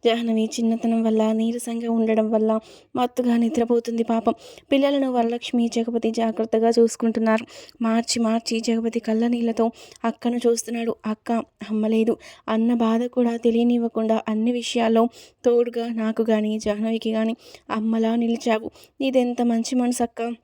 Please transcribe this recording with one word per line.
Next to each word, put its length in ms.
జాహ్నవి 480
చిన్నతనం 540
వల్ల, 200
నీరసంగా 580
ఉండడం 400
వల్ల 200
మత్తుగా 420
నిద్రపోతుంది 680
పాపం. 320
పిల్లలను 440
వరలక్ష్మి, 580
జగపతి 440
జాగ్రత్తగా 580
చూసుకుంటున్నారు. 760
మార్చి 400
మార్చి 400
జగపతి 420
కళ్ళ 240
నీళ్లతో 400
అక్కను 360
చూస్తున్నాడు. 540
అక్క 260
అమ్మ 220
లేదు 300
అన్న 300
బాధ 300
కూడా 300
తెలియనివ్వకుండా 800
అన్ని 260
విషయాల్లో 500
తోడుగా 500
నాకు 300
గాని, 340
జాహ్నవికి 540
గాని 240
అమ్మలా 460
నిలిచావు. 540
నీదెంత 480
మంచి 320
మనసు 280
అక్క 180